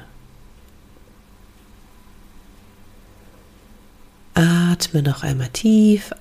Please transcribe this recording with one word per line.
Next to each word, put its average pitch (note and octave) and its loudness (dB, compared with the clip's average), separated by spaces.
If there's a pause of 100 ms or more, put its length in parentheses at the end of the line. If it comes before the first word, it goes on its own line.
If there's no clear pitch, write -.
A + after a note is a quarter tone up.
(4000)
Atme E3+ 0
noch C#3 -4
einmal C3 -6
tief G#3+ 2